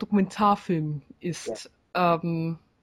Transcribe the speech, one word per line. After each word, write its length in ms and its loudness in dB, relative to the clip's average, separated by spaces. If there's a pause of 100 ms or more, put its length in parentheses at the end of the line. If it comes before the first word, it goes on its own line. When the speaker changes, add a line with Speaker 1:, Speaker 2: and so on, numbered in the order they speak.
Speaker 1:
Dokumentarfilm 1000 0 (180)
ist. 500 -8 (240)
Speaker 2:
Ja. 220 4
Speaker 1:
Ähm, 420 -4 (240)